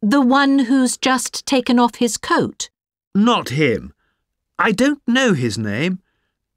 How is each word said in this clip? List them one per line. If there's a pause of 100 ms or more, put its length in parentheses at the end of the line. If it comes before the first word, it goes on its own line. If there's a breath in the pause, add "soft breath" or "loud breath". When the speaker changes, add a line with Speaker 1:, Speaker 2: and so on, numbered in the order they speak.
Speaker 1:
The
one
who's
just
taken
off
his
coat? (440)
Speaker 2:
Not
him. (640)
I
don't
know
his
name. (560)